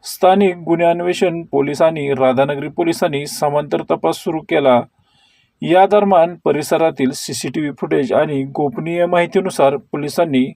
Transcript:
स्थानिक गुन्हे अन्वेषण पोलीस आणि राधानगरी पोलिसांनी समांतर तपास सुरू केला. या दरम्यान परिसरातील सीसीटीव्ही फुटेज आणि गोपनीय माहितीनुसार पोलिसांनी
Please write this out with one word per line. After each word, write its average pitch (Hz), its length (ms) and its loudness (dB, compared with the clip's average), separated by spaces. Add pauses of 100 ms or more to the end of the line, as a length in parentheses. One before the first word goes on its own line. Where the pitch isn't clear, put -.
स्थानिक 185 520 2
गुन्हे 170 300 0
अन्वेषण 175 560 0
पोलीस 143 400 -2
आणि 156 300 0
राधानगरी 139 560 2
पोलिसांनी 165 580 -2
समांतर 147 640 -4
तपास 165 260 -2
सुरू 160 240 -6
केला. 139 400 2 (840)
या 180 240 4
दरम्यान 196 580 2
परिसरातील 147 680 0
सीसीटीव्ही 147 600 -6
फुटेज 151 420 -2
आणि 143 320 0
गोपनीय 156 640 -4
माहितीनुसार 175 680 0
पोलिसांनी 143 800 -2